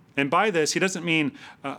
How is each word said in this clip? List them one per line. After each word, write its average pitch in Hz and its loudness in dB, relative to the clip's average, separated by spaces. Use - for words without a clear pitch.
And 139 2
by 196 4
this, 160 2
he 170 0
doesn't 185 -2
mean, 160 2
uh, 139 -8